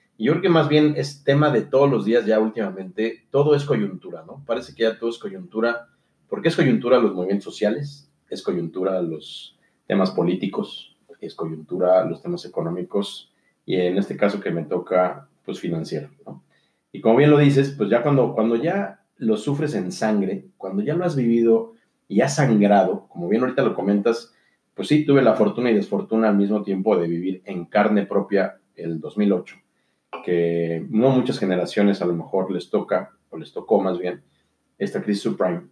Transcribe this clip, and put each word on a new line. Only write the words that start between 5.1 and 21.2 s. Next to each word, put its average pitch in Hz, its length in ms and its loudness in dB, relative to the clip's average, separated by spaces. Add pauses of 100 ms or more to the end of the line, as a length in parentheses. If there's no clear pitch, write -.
coyuntura. 107 680 -4 (420)
¿Por 104 140 -6
qué 165 60 0
es 160 80 0
coyuntura 127 420 4
los 104 160 2
movimientos 95 300 -2
sociales? 104 680 -4 (180)
Es - 140 -12
coyuntura 92 580 -4
los - 560 -10 (300)
temas 95 260 0
políticos, - 840 -4 (240)
es - 140 -14
coyuntura 90 720 0
los 120 180 -8
temas 175 240 -8
económicos, 180 840 -6 (340)
y 92 100 -2
en 92 220 0
este 98 180 -4
caso 101 240 -2
que 92 100 -6
me 82 140 -4
toca, 92 640 -2 (160)
pues, 95 140 -10
financiero, 80 500 -6 (160)
¿no? - 180 -18 (500)
Y 98 80 -16
como 113 160 4
bien 147 140 6
lo 147 80 8
dices, 139 380 4
pues, 101 140 0
ya 120 120 4
cuando, 139 300 2
cuando 113 240 0
ya 190 440 -4 (180)
lo 110 180 0
sufres 143 380 -2
en 90 180 -4
sangre, 104 540 -2 (100)
cuando 98 260 -4
ya 143 120 -2
lo 175 100 -2
has 160 100 -2
vivido 117 600 2 (340)